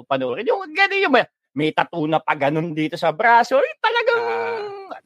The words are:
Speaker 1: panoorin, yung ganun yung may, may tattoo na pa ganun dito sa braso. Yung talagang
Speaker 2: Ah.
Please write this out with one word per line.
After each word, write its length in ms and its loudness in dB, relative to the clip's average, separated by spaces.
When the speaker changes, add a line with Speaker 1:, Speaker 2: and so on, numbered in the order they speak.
Speaker 1:
panoorin, 400 -4
yung 140 0
ganun 320 0
yung 120 2
may, 100 6
may 180 -2
tattoo 340 -2
na 140 0
pa 160 -2
ganun 380 0
dito 240 -4
sa 140 0
braso. 460 4
Yung 240 0
talagang 440 0
Speaker 2:
Ah. 800 -8